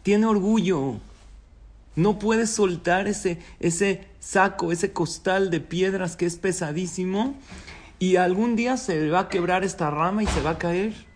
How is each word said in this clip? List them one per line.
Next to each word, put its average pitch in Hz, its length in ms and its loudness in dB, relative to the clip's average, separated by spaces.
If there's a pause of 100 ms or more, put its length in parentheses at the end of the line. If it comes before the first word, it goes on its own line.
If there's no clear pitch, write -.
Tiene 208 260 4
orgullo. 185 680 2 (960)
No 202 260 2
puede 220 280 2
soltar 190 600 0
ese, 196 280 -2 (220)
ese 180 480 0 (140)
saco, 190 500 0
ese 180 220 -2
costal 190 560 0
de 165 100 0
piedras 185 560 -2
que 175 100 -2
es 170 120 -4
pesadísimo. 185 960 -4 (640)
Y 185 160 4
algún 185 400 2
día 240 220 0
se 156 320 0
va 170 100 4
a 185 100 -2
quebrar 180 360 0
esta 165 260 -2
rama 180 320 0
y 202 40 0
se 156 140 0
va 147 100 0
a 165 60 -2
caer. 180 360 -2 (220)